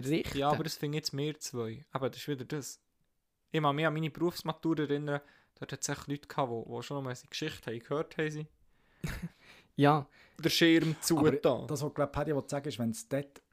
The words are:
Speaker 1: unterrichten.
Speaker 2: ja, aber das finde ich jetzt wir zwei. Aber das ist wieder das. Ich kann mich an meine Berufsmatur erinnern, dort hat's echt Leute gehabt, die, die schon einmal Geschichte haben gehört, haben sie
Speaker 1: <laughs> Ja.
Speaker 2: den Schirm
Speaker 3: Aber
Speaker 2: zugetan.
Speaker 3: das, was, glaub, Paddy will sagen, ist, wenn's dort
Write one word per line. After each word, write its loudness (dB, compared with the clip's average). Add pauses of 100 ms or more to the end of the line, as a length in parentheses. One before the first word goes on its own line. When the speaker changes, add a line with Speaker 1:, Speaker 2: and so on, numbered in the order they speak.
Speaker 1:
unterrichten. 0
Speaker 2:
ja, 4
aber 2
das -4
finde -2
ich -4
jetzt -4
wir -2
zwei. -6
Aber -2
das -10
ist -8
wieder -4
das. -8 (720)
Ich 2
kann 4
mich 2
an 4
meine -2
Berufsmatur -2
erinnern, 0 (380)
dort -10
hat's -6
echt -6
Leute -6
gehabt, -2
die, -6
die -6
schon -6
einmal -6 (160)
Geschichte -6
haben -6
gehört, -4
haben 0
sie -8 (560)
Speaker 1:
<laughs> -4 (680)
Ja. 6 (320)
Speaker 2:
den 0
Schirm 8
Speaker 3:
Aber -4
Speaker 2:
zugetan. 4
Speaker 3:
das, -4
was, -4
glaub, -2
Paddy -2
will 0
sagen, -4
ist, -6
wenn's -2
dort -4 (100)